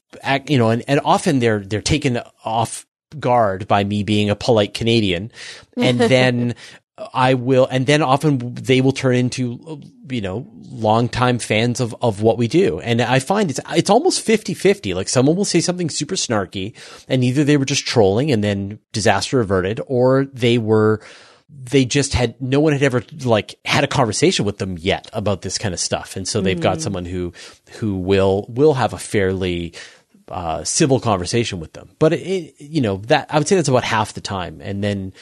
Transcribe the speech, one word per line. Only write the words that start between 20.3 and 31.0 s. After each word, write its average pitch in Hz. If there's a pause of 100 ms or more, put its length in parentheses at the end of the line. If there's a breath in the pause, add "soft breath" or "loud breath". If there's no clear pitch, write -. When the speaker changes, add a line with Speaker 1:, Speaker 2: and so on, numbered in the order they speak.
Speaker 1:
they 120
were, 110 (480 loud breath)
they 135
just 139
had, 123
no 135
one 151
had 135
ever, 127 (200)
like, 113
had -
a -
conversation 139
with 101
them 95
yet 85
about 101
this 95
kind 98
of -
stuff. -
And 95
so 107
they've 95
got 85
Speaker 2:
Mm. -
Speaker 1:
someone 95
who, 90 (460 loud breath)
who 104
will, 95
will 143
have 117
a 90
fairly, 92 (560 loud breath)
uh, 82
civil 135
conversation 104